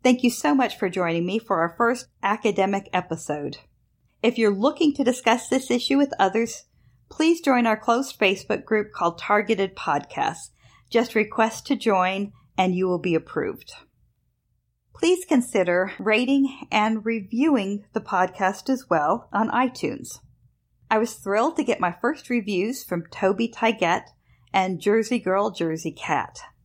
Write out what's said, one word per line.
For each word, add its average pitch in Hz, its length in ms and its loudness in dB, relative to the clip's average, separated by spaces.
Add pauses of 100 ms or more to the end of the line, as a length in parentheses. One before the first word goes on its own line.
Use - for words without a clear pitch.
Thank 254 180 4
you 247 80 4
so 294 240 0
much 262 240 0
for 196 100 0
joining 170 380 0
me 202 140 -2
for 190 180 -2
our 165 180 0
first 240 300 0 (160)
academic 196 720 0
episode. 151 640 -6 (640)
If 240 160 2
you're 208 160 4
looking 294 400 2
to 285 80 -2
discuss 240 460 0
this 262 240 0
issue 262 260 2
with 277 220 2
others, 220 460 0 (420)
please 330 320 2
join 247 260 2
our 220 100 2
closed 240 400 -2
Facebook 190 480 0
group 208 280 -2
called 170 260 -2
Targeted 202 560 0
Podcasts. - 760 -4 (380)
Just 233 280 0
request 220 500 0
to 277 80 0
join 196 580 0 (240)
and 185 160 2
you 180 140 0
will 180 140 0
be 170 160 0
approved. - 560 -6 (1200)
Please 359 300 0
consider 185 720 0
rating 247 720 0
and 220 340 0
reviewing 226 880 0
the 214 80 -2
podcast 190 720 0
as 262 180 -2
well 165 440 0
on 220 180 0
iTunes. - 720 -4 (680)
I 220 100 4
was 226 160 0
thrilled 220 420 0
to 302 80 -2
get - 160 0
my 175 100 0 (100)
first 285 300 -4
reviews 214 540 -2
from 170 260 -6
Toby 202 380 0
Tigette 190 640 0 (420)
and 190 280 0
Jersey 220 380 2
Girl, 196 320 0
Jersey 160 400 -4
Cat. - 480 -4 (260)